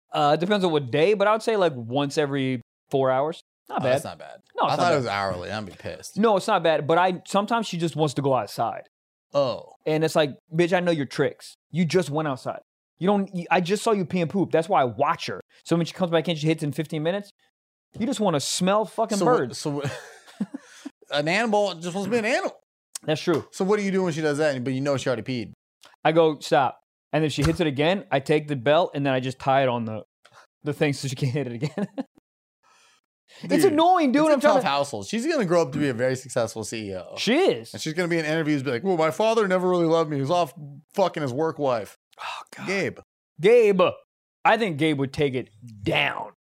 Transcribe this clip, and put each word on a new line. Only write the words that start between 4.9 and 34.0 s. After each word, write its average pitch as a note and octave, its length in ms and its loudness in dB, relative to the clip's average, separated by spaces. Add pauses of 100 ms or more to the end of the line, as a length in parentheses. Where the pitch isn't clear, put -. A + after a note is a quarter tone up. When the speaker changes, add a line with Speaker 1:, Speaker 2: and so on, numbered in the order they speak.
Speaker 1:
bad. - 20 4
Speaker 2:
it D#3 60 4
was B2 80 -2
hourly. F#2+ 440 -2
I'd G#2+ 160 -8
be F2+ 60 -14
pissed. - 460 -14
Speaker 1:
No, G#3+ 180 4
it's F#3 100 -4
not G3 160 0
bad. D#3 240 2
But D#3+ 120 4
I, F3+ 280 2
sometimes G#3 400 -2
she F3 120 -8
just D#3+ 180 -2
wants D3+ 180 0
to D3 80 -2
go C3+ 120 2
outside. G#2+ 480 -4 (500)
Speaker 2:
Oh. B2+ 400 -2 (140)
Speaker 1:
And D#3 180 0
it's D#3+ 100 -2
like, D#3 160 2 (240)
"Bitch, E3+ 220 2
I F3+ 40 0
know F3 120 0
your C#3+ 140 -2
tricks. - 500 -4 (140)
You E3+ 140 0
just D#3 260 0
went D3+ 180 -4
outside. B2+ 320 -8 (380)
You E3 100 -4
don't, G3+ 260 0
you, F3 160 -8
I E3 100 4
just F#3+ 220 -2
saw A3+ 100 2
you G3 120 0
pee F3+ 160 -2
and D#3+ 100 0
poop. F3+ 220 0
That's E3 160 2
why F3 140 2
I - 20 2
watch C3+ 420 -2
her." F#2+ 140 -8 (240)
So E3 120 0
when E3+ 100 0
she - 80 -12
comes F#3 180 -4
back E3 160 2
in, E3+ 80 -2
she D3+ 100 -4
hits D#3+ 160 0
in D3 100 -2
fifteen D#3 300 -6
minutes. F#3+ 280 -4 (680)
You A3+ 80 -2
just C4+ 140 -4
wanna F3+ 200 2
smell G3 440 0
fucking G3+ 340 -4
Speaker 2:
So G3 60 0
what, B3 140 4
Speaker 1:
birds. C3+ 200 -4
Speaker 2:
so D#3 120 -6
what, C#3 300 -6 (400)
<laughs> - 680 -14
an D3 180 -2
animal G#3 460 0
just E3 200 -10
wants G3 120 -6
to F#3+ 40 -6
be A#3+ 80 0
an G#3+ 80 -2
animal. D#4 260 -2 (520)
Speaker 1:
That's D3+ 180 -2
true. D3 280 0
Speaker 2:
So - 140 -4
what G#3 140 2
do G#3 60 -2
you G3 60 -2
do F#3+ 120 0
when F3 100 0
she D3+ 80 -6
does D3 180 0
that, C#3+ 240 0
but C3 120 -2
you C3 80 -2
know C#3+ 160 0
she B2+ 100 -4
already A#2 140 -2
peed? A#2 300 -6 (520)
Speaker 1:
I D#3 80 4
go, D#3+ 260 4
"Stop." C#3 400 0 (340)
And D#3 120 2
if C#3+ 80 0
she D3 100 -2
hits D#3+ 180 2
it E3+ 60 2
again, D#3 460 0
I C#3 80 2
take D3+ 280 0
the D3 80 -2
belt D3 380 2
and C#3+ 120 -2
then C3+ 80 2
I C3 60 0
just B2+ 180 -6
tie C3+ 240 2
it C3 60 2
on A#2+ 160 -2
the, A2 180 -8 (600)
the D3 80 -2
thing D3 200 0
so C#3 140 -6
she C3 100 -6
can't C3+ 160 -2
hit C#3 140 -4
it A#2+ 80 -8
again. D3+ 380 -6
<laughs> - 40 -20 (1500)
It's D4 220 2
Speaker 2:
Dude, F#4+ 80 6
Speaker 1:
annoying, D#4+ 400 4